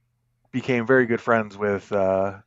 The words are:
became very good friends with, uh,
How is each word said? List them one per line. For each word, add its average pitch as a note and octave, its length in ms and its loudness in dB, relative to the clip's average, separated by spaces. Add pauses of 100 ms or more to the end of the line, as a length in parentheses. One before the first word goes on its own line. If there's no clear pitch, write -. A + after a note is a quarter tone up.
(500)
became A#2+ 360 -4
very B2+ 200 4
good A2+ 140 -2
friends G#2+ 360 -2
with, G2+ 360 -2
uh, F#2+ 540 0